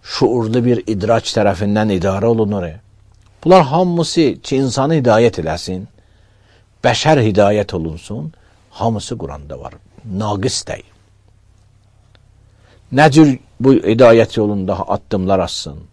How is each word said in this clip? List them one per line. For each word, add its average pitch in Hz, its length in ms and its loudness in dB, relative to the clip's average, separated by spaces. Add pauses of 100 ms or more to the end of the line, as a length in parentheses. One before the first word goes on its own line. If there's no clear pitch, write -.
şuurlu 117 600 -2
bir 120 200 0
idraç 110 480 -2
tərəfindən 104 640 0
idarə 98 280 -2
olunur. 104 440 -2 (720)
Bunlar 180 200 6 (100)
hamısı 170 720 0
ki, - 120 -6
insanı 135 460 0
hidayət 113 400 2
eləsin, 92 460 -8 (960)
bəşər 127 420 2
hidayət 104 500 0
olunsun, 90 580 -10 (360)
hamısı 113 480 -6
Quranda 71 420 -14
var, - 140 -16 (320)
naqis 104 600 -6
deyil. - 260 -14 (2000)
Nə 147 160 4
cür 151 220 6 (280)
bu 131 140 4
hidayət 113 640 4
yolunda 101 380 -2 (200)
addımlar 95 520 -2
atsın 76 320 -12 (140)